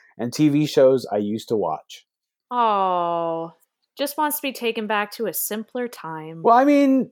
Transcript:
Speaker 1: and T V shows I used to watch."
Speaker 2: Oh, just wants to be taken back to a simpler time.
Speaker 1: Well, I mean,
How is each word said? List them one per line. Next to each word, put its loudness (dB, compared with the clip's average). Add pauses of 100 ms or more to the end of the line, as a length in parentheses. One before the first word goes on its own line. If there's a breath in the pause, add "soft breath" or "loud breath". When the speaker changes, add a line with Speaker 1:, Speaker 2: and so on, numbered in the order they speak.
(180)
Speaker 1:
and -6
T 4
V 2
shows 4
I -2
used -6
to 0
watch." -6 (420)
Speaker 2:
Oh, 0 (440)
just -4
wants -2
to -10
be -4
taken -6
back -2
to -6
a -6
simpler -8
time. -12
Speaker 1:
Well, 6
I 6
mean, 4